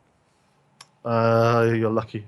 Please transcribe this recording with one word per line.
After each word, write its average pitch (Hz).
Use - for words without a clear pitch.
Uh, 117
you're 110
lucky. 110